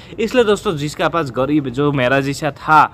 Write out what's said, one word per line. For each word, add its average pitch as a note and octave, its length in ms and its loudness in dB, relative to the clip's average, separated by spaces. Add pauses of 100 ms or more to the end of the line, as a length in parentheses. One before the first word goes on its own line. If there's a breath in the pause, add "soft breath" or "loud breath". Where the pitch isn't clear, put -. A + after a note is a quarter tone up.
(180 loud breath)
इसलिए A#3 260 0
दोस्तों, G3+ 320 -2
जिसका D3+ 320 -4
पास D#3 220 -4
गरीब, C3+ 380 0
जो C#3+ 240 -2
मेरा C3+ 280 2
जैसा C#3 300 -4
था, D3+ 440 4